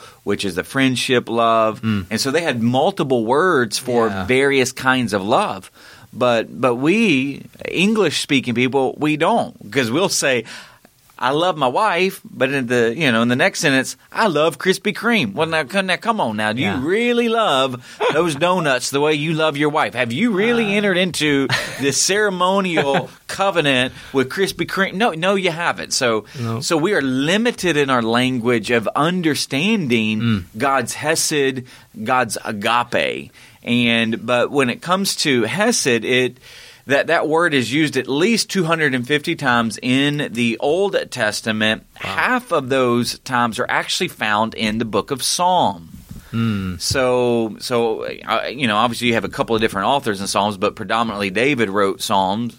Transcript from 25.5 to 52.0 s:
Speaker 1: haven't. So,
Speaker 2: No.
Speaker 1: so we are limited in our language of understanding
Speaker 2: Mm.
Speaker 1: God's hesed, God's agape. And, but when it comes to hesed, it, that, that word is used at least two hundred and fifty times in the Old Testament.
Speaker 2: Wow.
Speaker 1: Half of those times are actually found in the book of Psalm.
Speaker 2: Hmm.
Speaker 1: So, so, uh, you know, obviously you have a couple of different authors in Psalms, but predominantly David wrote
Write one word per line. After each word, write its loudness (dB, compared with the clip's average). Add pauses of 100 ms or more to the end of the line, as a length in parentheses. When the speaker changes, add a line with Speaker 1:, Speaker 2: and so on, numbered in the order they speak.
Speaker 1:
haven't. -4
So, 0 (160)
Speaker 2:
No. -4
Speaker 1:
so 0
we 0
are 0
limited 0
in 2
our 2
language 0
of 2
understanding 0
Speaker 2:
Mm. 0 (120)
Speaker 1:
God's 0
hesed, 0 (400)
God's 0
agape. -2 (320)
And, 0
but 0
when 2
it -6
comes -2
to 2
hesed, 0
it, 2 (480)
that, 2
that 2
word 2
is 0
used 0
at -2
least 0
two 0
hundred 0
and -4
fifty -2
times 0
in 0
the 0
Old 0 (140)
Testament. -2 (180)
Speaker 2:
Wow. -6
Speaker 1:
Half 0
of 0
those 0
times -2
are -2
actually -2
found 0
in -2
the -2
book -2
of -6
Psalm. 0 (400)
Speaker 2:
Hmm. -2
Speaker 1:
So, 0
so, -2
uh, -4
you -4
know, 2
obviously 0
you 4
have 0
a -4
couple -2
of 2
different 0
authors 0
in -8
Psalms, 0
but -2
predominantly -2
David 0
wrote 0